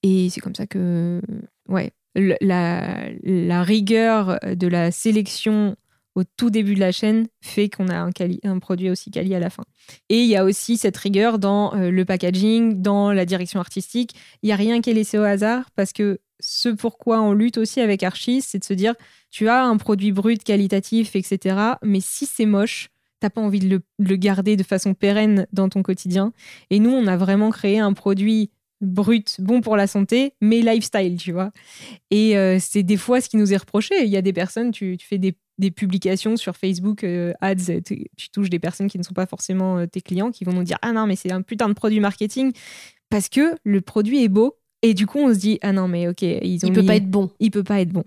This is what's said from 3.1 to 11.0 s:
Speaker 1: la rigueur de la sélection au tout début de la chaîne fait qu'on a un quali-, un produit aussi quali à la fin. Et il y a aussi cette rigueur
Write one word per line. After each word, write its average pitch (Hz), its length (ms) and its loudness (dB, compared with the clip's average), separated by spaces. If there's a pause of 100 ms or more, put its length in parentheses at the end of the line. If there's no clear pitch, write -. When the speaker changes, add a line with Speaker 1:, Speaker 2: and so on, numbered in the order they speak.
Speaker 1:
la 175 400 0
rigueur 214 800 2
de 180 220 -2
la 175 240 0
sélection 214 840 0 (400)
au 185 80 0
tout - 260 -2
début 208 240 0
de 190 60 0
la 190 120 2
chaîne 220 360 0 (140)
fait 208 280 -2
qu'on 185 200 -4
a 175 60 -2
un 175 160 -4
quali-, 180 320 -4
un 190 140 -2
produit 185 320 -4
aussi 185 220 -6
quali 190 240 -4
à 180 40 -2
la 175 120 -4
fin. - 140 -18 (440)
Et 226 120 4
il 247 60 4
y 214 80 4
a 190 100 4
aussi 202 300 0
cette 208 220 -2
rigueur 208 400 2